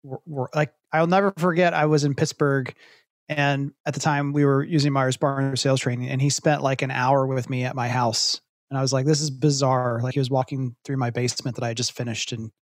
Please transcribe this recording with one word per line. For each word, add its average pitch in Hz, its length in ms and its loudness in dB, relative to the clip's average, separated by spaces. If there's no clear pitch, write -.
Wor-, 131 220 -12
wor-, 139 280 -6
like, 151 200 0
I'll 165 160 4
never 190 300 4
forget, 170 360 4
I 156 120 2
was 151 180 4
in 143 120 0
Pittsburgh, 139 580 0
and 143 440 0
at 143 80 -4
the 147 60 -6
time 143 340 0
we 147 120 4
were 139 180 4
using 143 300 2
Myers-Barnes 135 680 0
sales 135 180 2
training, 123 300 -4
and 131 120 -2
he 143 80 2
spent, 147 320 0
like, 135 200 0
an 135 100 -4
hour 135 340 2
with 131 240 -4
me 127 140 -2
at 131 120 -6
my 123 120 -4
house. 120 540 -2
And 135 80 -2
I - 20 0
was 135 100 0
like, 131 140 0
"This 151 160 2
is 156 80 -4
bizarre." 131 720 0
Like, 127 140 -2
he 143 40 0
was 127 120 0
walking 131 520 -2
through 139 140 -4
my 120 140 -2
basement 123 440 -4
that 120 80 -6
I 117 60 -2
had 113 80 -6
just 123 140 -4
finished 117 400 -6
and 110 200 -10